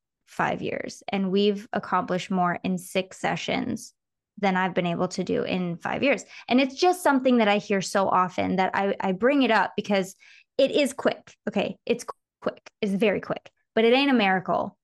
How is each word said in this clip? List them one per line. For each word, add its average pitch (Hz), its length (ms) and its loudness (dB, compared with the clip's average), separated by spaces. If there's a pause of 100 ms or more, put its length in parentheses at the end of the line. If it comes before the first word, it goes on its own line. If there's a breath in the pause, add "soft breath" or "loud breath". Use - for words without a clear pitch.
(260)
five - 360 -4
years - 460 -8
and 196 240 -2
we've 202 400 2
accomplished 185 580 -4
more 180 340 0
in 185 140 -2
six 185 420 -6
sessions - 760 -4 (460)
than 190 180 0
I've 185 160 -2
been 180 140 0
able 175 220 -2
to 185 140 -6
do 180 200 -2
in 175 340 -2
five - 260 -4
years." 254 220 0 (240 loud breath)
And 247 100 4
it's 269 160 0
just 359 280 2
something 262 340 4
that 220 100 4
I 208 100 4
hear 202 240 -2
so 196 280 0
often 185 480 0
that 185 160 2
I, 196 260 0
I 196 140 0
bring 262 300 4
it 226 80 4
up 208 260 2
because 196 380 -2 (420 loud breath)
it 269 140 4
is 285 200 2
quick. - 420 -4 (140)
Okay. - 380 -2
It's 233 180 -2 (380)
quick. - 280 -8 (120)
It's 196 120 0
very 196 280 2
quick, - 300 -8 (240)
but 226 100 4
it 233 80 4
ain't 277 160 4
a 262 60 4
miracle. 190 680 0